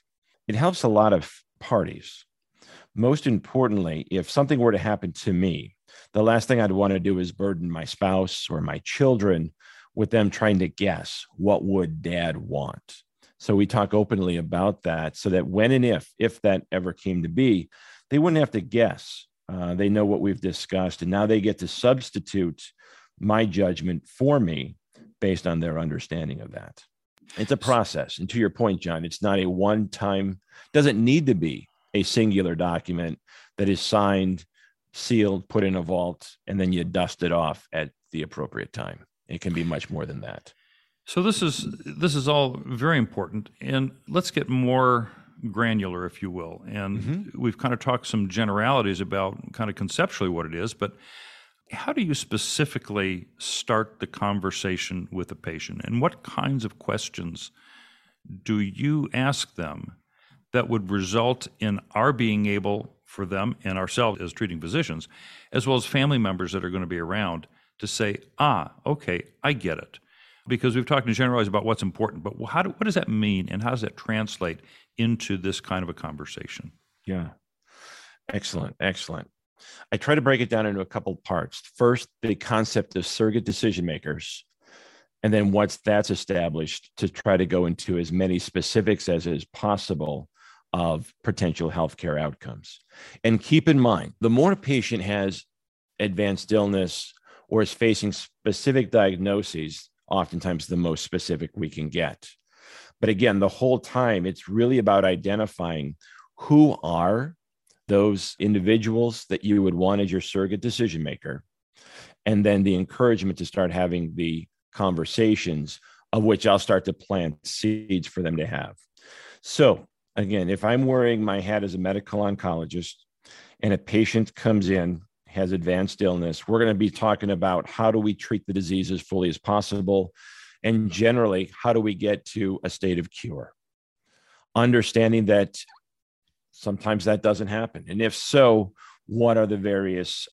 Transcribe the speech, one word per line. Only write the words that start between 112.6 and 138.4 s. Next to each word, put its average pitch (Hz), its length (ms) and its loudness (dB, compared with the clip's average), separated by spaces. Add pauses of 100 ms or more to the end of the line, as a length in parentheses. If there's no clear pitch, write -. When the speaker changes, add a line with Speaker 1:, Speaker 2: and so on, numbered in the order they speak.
Speaker 1:
the 95 120 4
encouragement 95 640 0
to 87 80 -6
start 90 260 0
having 87 420 -2
the 82 320 -4 (280)
conversations 90 1080 0 (320)
of 113 100 2
which 107 240 4
I'll 101 120 6
start 95 260 2
to 95 80 -4
plant 85 540 -4
seeds 107 600 -4
for - 140 -8
them 82 160 -2
to 76 100 -2
have. 67 300 -8 (640)
So 120 460 4 (300)
again, 98 340 0
if 98 140 -2
I'm 120 200 4
wearing 120 400 2
my 98 160 0
hat 101 240 0
as 92 100 -4
a 95 40 -4
medical 98 420 -2
oncologist 87 760 -4 (640)
and - 120 2
a 95 60 2
patient 110 560 2
comes 104 340 2
in 87 320 0 (380)
has 92 140 0
advanced 90 500 0
illness, 87 440 -2
we're 113 160 2
gonna 113 120 4
be 98 160 2
talking 104 400 0
about 92 320 0 (160)
how 113 120 4
do 110 80 4
we 107 160 2
treat - 320 -6
the 98 140 -2
disease 92 300 -2
as 92 100 -4
fully 90 280 0
as 80 100 -4
possible, 98 760 0 (500)
and 110 280 2
generally, 104 600 2 (120)
how 120 100 2
do 117 80 4
we 107 140 0
get 104 300 -2 (120)
to 95 280 -2
a 92 60 -4
state 90 280 0
of 85 120 -4
cure? 73 420 -12 (1000)
Understanding 113 720 4
that 101 240 6 (1000)
sometimes 104 540 -2
that 107 180 2
doesn't 104 260 2
happen. 110 400 -6
And 98 140 -2
if 113 120 2
so, 113 580 6 (340)